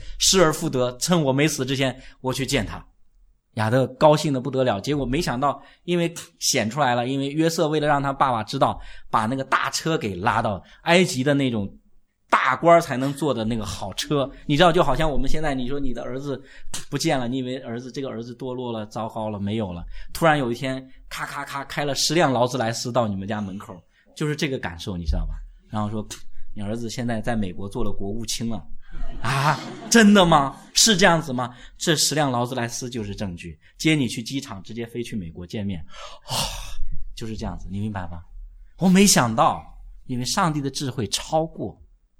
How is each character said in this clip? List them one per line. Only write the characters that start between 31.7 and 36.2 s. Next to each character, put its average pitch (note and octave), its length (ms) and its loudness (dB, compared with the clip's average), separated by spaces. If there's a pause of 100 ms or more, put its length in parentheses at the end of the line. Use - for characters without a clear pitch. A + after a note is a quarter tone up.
这 E3 180 2
十 D3 200 0
辆 C#3+ 160 0
劳 B2 120 0
斯 B2 120 -4
莱 A#2 120 -2
斯 A#2+ 220 -8
就 A#2+ 140 -6
是 G2+ 120 -6
证 F#2 200 -6
据， E2 220 -14 (200)
接 D#3 160 2
你 C3+ 140 2
去 A#2 140 -6
机 B2+ 200 -6
场， G2+ 220 -14
直 A2 100 -14
接 A#2 120 -8
飞 A#2+ 180 -8
去 A#2 120 -8
美 F2 140 -8
国 F2 160 -12
见 - 180 -6
面。 C3+ 160 -4 (520)